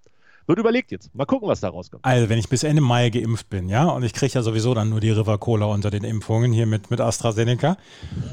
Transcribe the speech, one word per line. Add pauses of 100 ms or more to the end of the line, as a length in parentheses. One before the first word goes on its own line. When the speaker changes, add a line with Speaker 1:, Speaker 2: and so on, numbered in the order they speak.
(460)
Speaker 1:
Wird
überlegt
jetzt.
Mal
gucken,
was
da
rauskommt.
Speaker 2:
Also,
wenn
ich
bis
Ende
Mai
geimpft
bin,
ja,
und
ich
kriege
ja
sowieso
dann
nur
die
River
Cola
unter
den
Impfungen
hier
mit,
mit
AstraZeneca, (560)